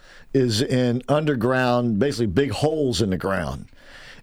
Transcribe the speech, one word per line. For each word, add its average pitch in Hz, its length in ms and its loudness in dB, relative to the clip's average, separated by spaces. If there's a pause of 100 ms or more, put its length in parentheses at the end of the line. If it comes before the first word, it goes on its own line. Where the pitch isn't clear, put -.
(320)
is 123 300 2
in 127 440 0
underground, 127 920 0
basically 120 300 0
big 123 240 0
holes 143 500 0
in 101 80 0
the 90 80 -2
ground. 80 480 -4 (560)